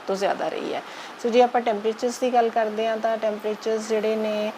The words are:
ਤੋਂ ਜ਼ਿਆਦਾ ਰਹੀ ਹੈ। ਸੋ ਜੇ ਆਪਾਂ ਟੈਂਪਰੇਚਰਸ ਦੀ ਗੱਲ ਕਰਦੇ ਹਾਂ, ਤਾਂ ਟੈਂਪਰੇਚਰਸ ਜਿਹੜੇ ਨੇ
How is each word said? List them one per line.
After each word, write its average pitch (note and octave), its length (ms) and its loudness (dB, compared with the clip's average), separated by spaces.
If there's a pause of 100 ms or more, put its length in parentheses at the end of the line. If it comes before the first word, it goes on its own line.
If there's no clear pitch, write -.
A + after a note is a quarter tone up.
ਤੋਂ G3 80 0
ਜ਼ਿਆਦਾ F#3+ 320 0
ਰਹੀ - 260 -4
ਹੈ। - 80 -4 (420)
ਸੋ A#3+ 60 0
ਜੇ A#3 120 8
ਆਪਾਂ B3 200 4
ਟੈਂਪਰੇਚਰਸ A3+ 580 -2
ਦੀ B3+ 140 0
ਗੱਲ A#3 160 4
ਕਰਦੇ A3 380 0
ਹਾਂ, A3+ 100 0
ਤਾਂ A3+ 200 0
ਟੈਂਪਰੇਚਰਸ G#3+ 720 -2
ਜਿਹੜੇ A3 260 2
ਨੇ G#3+ 420 -2